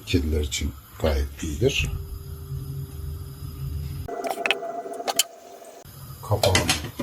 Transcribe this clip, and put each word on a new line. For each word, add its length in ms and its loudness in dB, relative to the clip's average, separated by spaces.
kediler 360 4
için 300 0
gayet 420 2
iyidir. 480 2
Kapağını 420 6